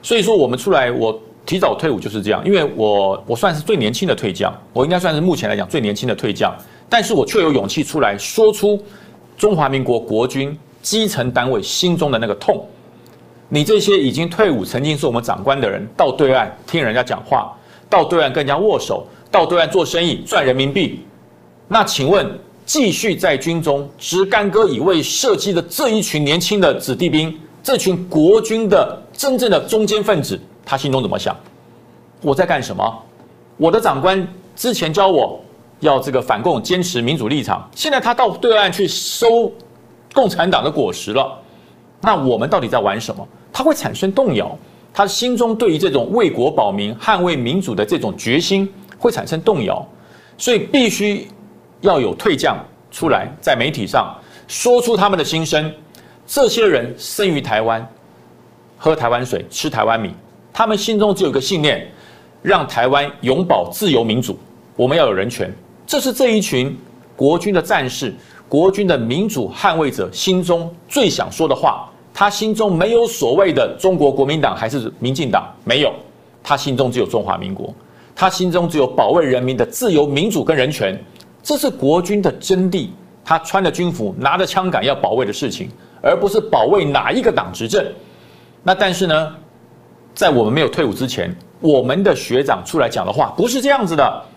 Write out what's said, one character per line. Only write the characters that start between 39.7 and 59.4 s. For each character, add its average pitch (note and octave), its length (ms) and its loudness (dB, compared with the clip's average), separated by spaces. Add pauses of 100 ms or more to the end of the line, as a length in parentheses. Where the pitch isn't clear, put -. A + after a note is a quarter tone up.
共 C4 160 4
产 E3+ 220 0
党 C3 140 2
的 D3+ 80 0
果 A2 200 0
实 G2+ 220 -8
了， - 260 0 (600)
那 A3 140 2
我 B2+ 240 0
们 C3+ 100 -2
到 F3+ 100 2
底 A#2+ 80 -4
在 A#2 120 0
玩 G2+ 200 0
什 - 160 -8
么？ - 120 -14 (240)
他 C4 120 -6
会 D4+ 120 4
产 A2 180 -6
生 F#3+ 180 -2
动 G#3+ 220 2
摇， G2 240 -4 (340)
他 G3+ 140 0
心 A#3+ 320 -2
中 A3+ 180 0
对 A3 140 2
于 D#3 80 0
这 E3 140 0
种 C3 200 0
为 A3 160 2
国 B2+ 220 0
保 A2 220 0
民、 G2+ 240 -4
捍 G3 260 0
卫 F3 140 0
民 C3+ 260 -2
主 B2 140 -6
的 G#2 100 0
这 D#3+ 140 -2
种 G#2+ 180 -4
决 B2 220 0
心 G3 280 0 (300)
会 A#3+ 140 2
产 G#2+ 160 -8
生 D#3+ 140 -4
动 F3 220 2
摇， F#2 220 -4 (540)
所 - 120 -2
以 A3 60 4
必 A#3+ 320 2
须 G#3 380 -4 (540)
要 F3+ 180 4
有 G2 160 -2
退 F3+ 200 0
将 B2+ 220 -2 (320)
出 E3 200 -4
来， A2 300 0
在 D#3+ 160 0
媒 C3+ 140 -2
体 A2+ 160 -6
上 A2 260 -2 (360)
说 B3 340 2
出 A#3 160 0
他 G3 100 2
们 F#3+ 120 0
的 D3 40 -2
心 D#3+ 220 -2
声。 D#3 260 -2 (540)
这 C4+ 240 2
些 A3+ 160 2
人 B2+ 320 2
生 - 300 -4
于 D3+ 120 0
台 A2 220 0
湾， A2+ 260 -2 (880)
喝 D#3 200 2
台 A#2 140 -2
湾 A#2+ 140 0
水， F#2+ 280 -4